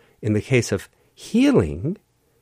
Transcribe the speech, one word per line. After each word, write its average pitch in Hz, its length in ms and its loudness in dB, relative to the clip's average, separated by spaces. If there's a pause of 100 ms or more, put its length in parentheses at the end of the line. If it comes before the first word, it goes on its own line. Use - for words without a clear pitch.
(220)
In 107 120 -2
the 104 60 0
case 123 300 0
of - 180 -4 (240)
healing, 165 840 0 (440)